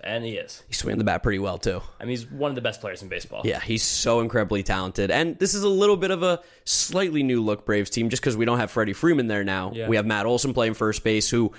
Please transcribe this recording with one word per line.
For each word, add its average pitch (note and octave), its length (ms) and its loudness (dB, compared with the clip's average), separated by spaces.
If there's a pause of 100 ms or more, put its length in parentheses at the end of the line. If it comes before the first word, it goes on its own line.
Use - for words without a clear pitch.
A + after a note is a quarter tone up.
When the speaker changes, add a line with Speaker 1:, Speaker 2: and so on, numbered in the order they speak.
Speaker 1:
and A2+ 220 -6
he A2+ 80 -6
is. - 340 -10
Speaker 2:
He's - 100 -6
swinging G#2+ 200 -2
the G#2+ 80 0
bat F#2 180 0
pretty G2+ 160 2
well, F#2+ 180 -4
too. F2+ 240 -2 (180)
Speaker 1:
I - 40 -14
mean, A#2 80 -6
he's A#2 180 -6
one C#3 220 -4
of C3 40 -8
the B2 60 -6
best A2+ 200 -4
players F#2+ 200 -10
in F#2+ 60 -14
baseball. F2 380 -10
Speaker 2:
Yeah, G#2+ 160 -2
he's A2+ 200 -2
so - 380 2
incredibly G#2+ 420 0
talented. F#2+ 480 -2
And D#3+ 300 0
this G3 140 2
is G3+ 100 -2
a G3+ 60 2
little G3+ 260 6
bit F#3 160 0
of F3 100 -2
a F3 200 2 (240)
slightly E3 580 0
new B2 180 2
look G#2+ 240 -2
Braves G#2 240 2
team A2+ 200 0
just - 120 -4
'cause B2 140 0
we A2+ 100 0
don't A#2+ 140 4
have A2 100 -2
Freddie G#2+ 240 0
Freeman D3+ 340 2
there G#2 180 0
now. F#2+ 280 -2
Speaker 1:
Yeah. A2+ 140 -6
Speaker 2:
We A2+ 80 4
have G#2 100 2
Matt G#2+ 200 0
Olson B2 280 2
playing A2+ 200 2
first G#2+ 300 -2
base, G#2+ 260 2
who, A#2 280 2